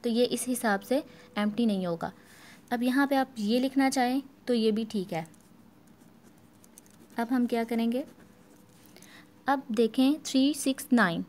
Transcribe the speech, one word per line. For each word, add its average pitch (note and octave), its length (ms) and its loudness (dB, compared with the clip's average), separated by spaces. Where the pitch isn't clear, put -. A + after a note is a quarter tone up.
तो A#3+ 60 -2
ये A#3+ 160 4
इस B3 220 -4
हिसाब A3+ 340 0
से C4+ 220 -2
empty G#3 280 0
नहीं F#3+ 200 0
होगा। E3+ 260 -4
अब A#3+ 120 -2
यहाँ B3+ 240 2
पे C#4 80 0
आप C4+ 240 0
ये A3 200 2
लिखना C4+ 300 2
चाहें C4 320 0
तो B3 60 0
ये A3 180 2
भी A3 140 -2
ठीक F#3+ 280 -6
है। D#3+ 120 -4
अब A#3 100 -2
हम B3 200 2
क्या A#3 160 0
करेंगे, A#3 400 -2
अब C4+ 240 0
देखें A#3+ 500 2
थ्री C4+ 340 2
सिक्स - 380 -4
नाइन F#3 360 2